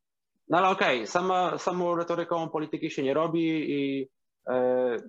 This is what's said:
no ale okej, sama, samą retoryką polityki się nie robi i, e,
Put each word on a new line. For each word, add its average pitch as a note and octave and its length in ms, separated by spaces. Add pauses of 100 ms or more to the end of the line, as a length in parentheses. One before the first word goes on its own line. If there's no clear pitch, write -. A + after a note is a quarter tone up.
(500)
no D#3+ 80
ale F#3+ 120
okej, D#3+ 380
sama, F3+ 500
samą F3 380
retoryką E3+ 540
polityki D#3 400
się D3 140
nie C3+ 100
robi D#3+ 580
i, C#3 380 (400)
e, B2+ 480 (120)